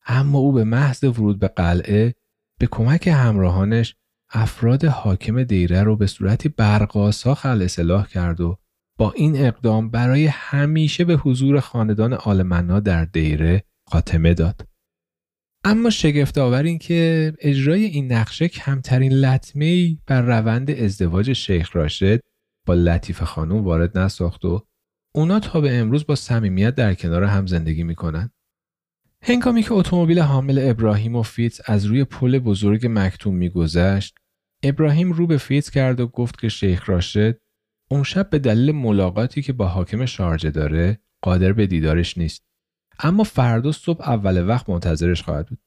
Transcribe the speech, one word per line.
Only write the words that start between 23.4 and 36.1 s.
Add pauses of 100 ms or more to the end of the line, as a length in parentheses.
وارد
نساخت
و (480)
اونا
تا
به
امروز
با
صمیمیت
در
کنار
هم
زندگی
می‌کنن. (920)
هنگامی
که
اتومبیل
حامل (100)
ابراهیم
و
فیتز
از
روی
پل
بزرگ
مکتوم
می‌گذشت، (480)
ابراهیم
رو
به
فیتز
کرد
و
گفت